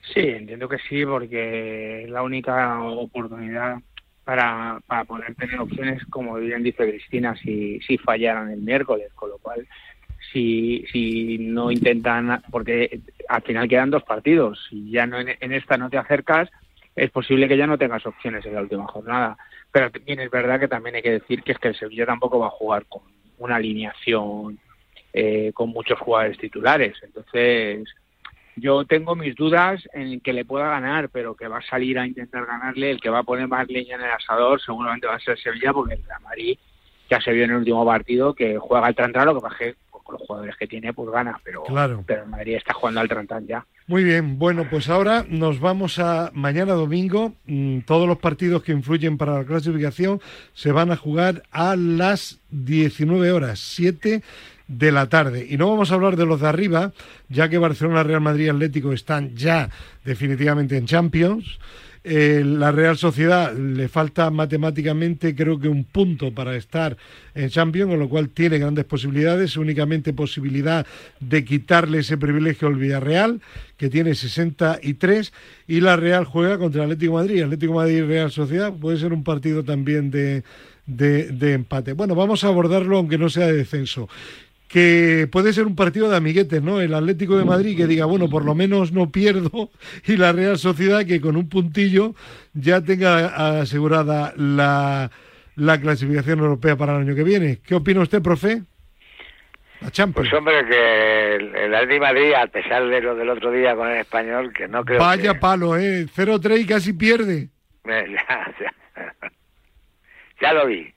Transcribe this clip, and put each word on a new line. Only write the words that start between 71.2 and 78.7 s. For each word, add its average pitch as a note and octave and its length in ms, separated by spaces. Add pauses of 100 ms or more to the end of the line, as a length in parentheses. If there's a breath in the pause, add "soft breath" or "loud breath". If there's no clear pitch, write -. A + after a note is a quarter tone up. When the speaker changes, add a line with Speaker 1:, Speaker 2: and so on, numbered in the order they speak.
Speaker 2:
de C3+ 240
quitarle D#3 540
ese D3+ 180
privilegio D3+ 520
al C#3+ 80
Villarreal, D3 640 (340 loud breath)
que C#3 140
tiene D#3+ 240
sesenta D#3+ 680
y C#3 120
tres, G3 400 (320 loud breath)
y E3 160
la F#3 140
Real F3 280
juega E3+ 340
contra D3+ 260
el D3 60
Atlético E3 280
de E3+ 80
Madrid. G3 160
Atlético D#3 300
de E3 60
Madrid D#3+ 200
y D#3+ 40
Real D#3+ 280
Sociedad E3 420